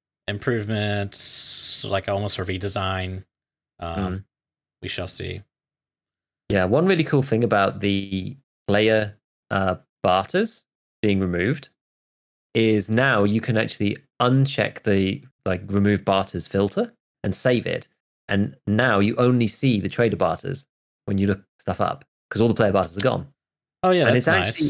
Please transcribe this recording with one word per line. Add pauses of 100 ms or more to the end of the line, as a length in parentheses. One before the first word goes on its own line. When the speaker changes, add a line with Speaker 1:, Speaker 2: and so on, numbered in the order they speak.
(280)
Speaker 1:
improvement,
like
almost
a
redesign. (560)
Um,
Speaker 2:
Mm. (580)
Speaker 1:
we
shall
see. (1080)
Speaker 2:
Yeah,
one
really
cool
thing
about
the (300)
player, (360)
uh, (260)
barters (380)
being
removed (840)
is
now
you
can
actually (240)
uncheck
the, (220)
like,
remove
barters
filter (320)
and
save
it. (420)
And (100)
now
you
only
see
the
trader
barters (380)
when
you
look (180)
stuff
up (260)
'cause
all
the
player
barters
are
gone. (560)
Speaker 1:
Oh,
yeah,
Speaker 2:
And
Speaker 1:
that's
Speaker 2:
it's
actually,